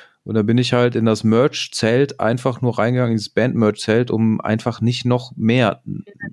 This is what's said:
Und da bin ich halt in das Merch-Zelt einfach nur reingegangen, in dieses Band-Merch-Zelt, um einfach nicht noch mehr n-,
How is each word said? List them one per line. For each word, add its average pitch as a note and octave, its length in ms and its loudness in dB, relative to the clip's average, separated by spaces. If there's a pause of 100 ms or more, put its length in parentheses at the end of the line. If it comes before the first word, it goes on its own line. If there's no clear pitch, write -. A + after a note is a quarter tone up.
(240)
Und - 120 -8
da A2 60 2
bin A2+ 160 2
ich B2 160 0
halt B2 220 2
in A2+ 100 0
das A2 180 0
Merch-Zelt A#2+ 960 0
einfach B2 420 -2
nur A#2+ 180 -2
reingegangen, A#2+ 320 0
in A2+ 60 0
dieses G#2 160 -6
Band-Merch-Zelt, A2+ 760 0
um A2 320 0
einfach A2+ 400 -4
nicht A#2+ 240 0
noch B2 300 -2
mehr A#2 500 0
n-, - 180 -10 (300)